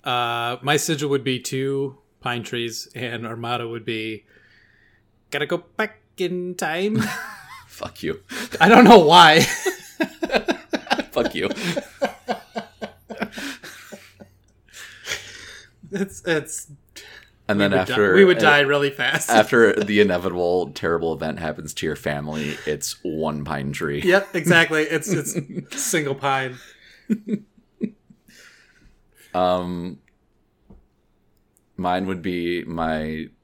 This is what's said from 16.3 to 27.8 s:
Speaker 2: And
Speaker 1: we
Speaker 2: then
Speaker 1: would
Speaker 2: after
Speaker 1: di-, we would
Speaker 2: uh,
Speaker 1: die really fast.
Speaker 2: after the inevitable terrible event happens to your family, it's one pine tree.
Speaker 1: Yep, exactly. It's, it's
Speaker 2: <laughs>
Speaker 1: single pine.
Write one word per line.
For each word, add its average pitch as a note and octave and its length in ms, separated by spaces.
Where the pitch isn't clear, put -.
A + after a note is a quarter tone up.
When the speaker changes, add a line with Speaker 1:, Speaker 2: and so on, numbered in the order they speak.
Speaker 2:
And G#2 100
Speaker 1:
we G2+ 60
Speaker 2:
then G2 60
Speaker 1:
would F#2 100
Speaker 2:
after G2+ 320
Speaker 1:
di-, - 20
we G3 100
would F3+ 140
Speaker 2:
uh, - 20
Speaker 1:
die D3 200
really C#3+ 300
fast. C#3 400
Speaker 2:
after A2+ 420
the G#2 280
inevitable F2+ 720
terrible E2 420
event D#2 240
happens D#2 360
to - 120
your D2+ 100
family, D2 600
it's D2+ 360
one D#2 420
pine C#2+ 280
tree. D2 320
Speaker 1:
Yep, F#3+ 300
exactly. D#3+ 480
It's, D#3 260
it's E3 260
Speaker 2:
<laughs> - 0
Speaker 1:
single D3 320
pine. C3+ 420